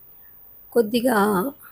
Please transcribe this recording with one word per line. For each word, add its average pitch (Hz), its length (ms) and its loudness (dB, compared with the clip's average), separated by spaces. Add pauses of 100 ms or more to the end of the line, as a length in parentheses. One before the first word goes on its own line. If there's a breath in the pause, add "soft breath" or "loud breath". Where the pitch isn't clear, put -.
(720 loud breath)
కొద్దిగా 220 800 0 (220 loud breath)